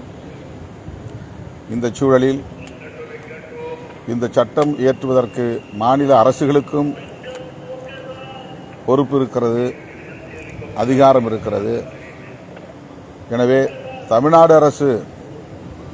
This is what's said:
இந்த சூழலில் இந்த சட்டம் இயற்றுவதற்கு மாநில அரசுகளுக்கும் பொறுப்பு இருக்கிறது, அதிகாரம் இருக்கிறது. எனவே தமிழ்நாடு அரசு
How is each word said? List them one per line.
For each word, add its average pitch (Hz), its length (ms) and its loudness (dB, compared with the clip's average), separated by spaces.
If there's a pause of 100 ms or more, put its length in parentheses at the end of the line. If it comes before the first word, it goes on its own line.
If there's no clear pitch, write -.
(1700)
இந்த 120 120 -2 (120)
சூழலில் 135 420 4 (1700)
இந்த 120 100 -2 (140)
சட்டம் 147 340 2 (120)
இயற்றுவதற்கு 127 640 2 (360)
மாநில 135 280 4 (120)
அரசுகளுக்கும் 147 680 2 (2000)
பொறுப்பு 135 340 2
இருக்கிறது, 120 440 0 (1200)
அதிகாரம் 131 460 6
இருக்கிறது. 104 440 -2 (1600)
எனவே 127 240 4 (520)
தமிழ்நாடு 160 480 8
அரசு 143 300 4 (1040)